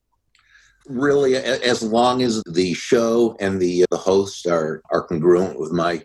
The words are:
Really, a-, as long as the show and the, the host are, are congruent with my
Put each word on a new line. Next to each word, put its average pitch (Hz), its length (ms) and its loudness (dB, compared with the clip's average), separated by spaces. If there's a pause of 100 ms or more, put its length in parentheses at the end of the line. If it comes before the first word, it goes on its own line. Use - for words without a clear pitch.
(880)
Really, 139 480 0
a-, 131 260 -2
as 120 220 0
long 123 400 2
as 113 240 0
the 87 260 0
show 117 680 0
and 98 220 -2
the, 90 300 2
the 82 80 -2
host 95 480 0
are, 78 340 -2 (100)
are 82 160 -2
congruent 87 540 2
with 78 120 -6
my 85 320 -2